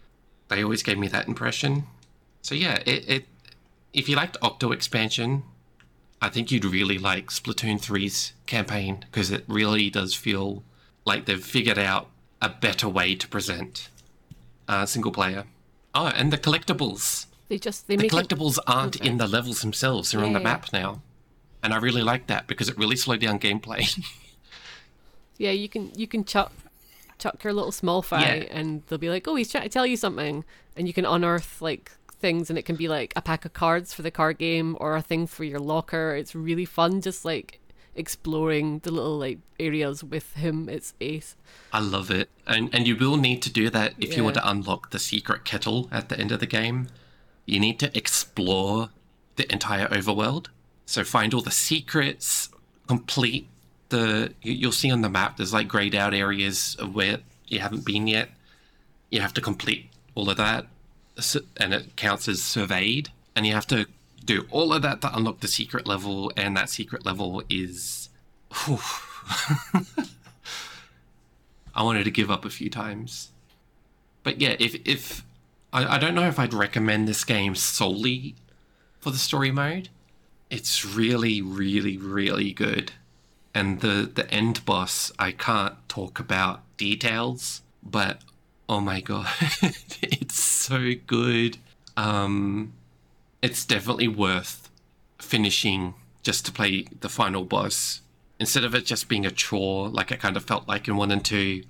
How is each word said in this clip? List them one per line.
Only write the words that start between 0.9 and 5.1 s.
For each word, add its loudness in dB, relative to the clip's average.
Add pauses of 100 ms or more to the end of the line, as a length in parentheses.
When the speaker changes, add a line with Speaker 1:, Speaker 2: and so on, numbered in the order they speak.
Speaker 1:
me 0
that 0
impression. 0 (580)
So -6
yeah, 2 (100)
it, 2
it, 2 (680)
if 0
you 4
liked 2
Octo 0
Expansion, 0 (800)